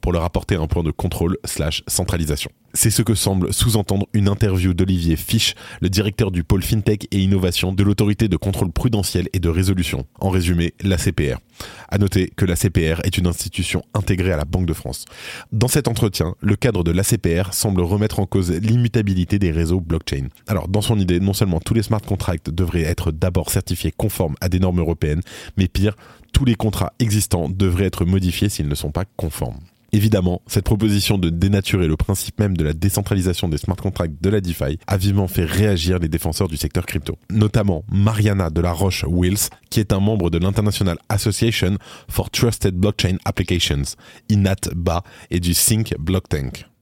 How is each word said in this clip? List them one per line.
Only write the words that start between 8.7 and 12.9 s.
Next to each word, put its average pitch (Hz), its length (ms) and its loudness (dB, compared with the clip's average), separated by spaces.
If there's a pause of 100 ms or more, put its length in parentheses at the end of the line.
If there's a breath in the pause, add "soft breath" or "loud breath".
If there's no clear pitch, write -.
prudentiel 98 640 0
et 92 80 0
de 85 80 0
résolution, 90 580 0 (140)
en 98 100 0
résumé, 87 500 2
la 95 160 2
C 78 140 0
P 71 240 0
R. - 60 -12 (480 loud breath)
À 98 100 -2
noter 98 380 2
que - 80 2
la 90 100 2
C 95 160 2
P 80 240 2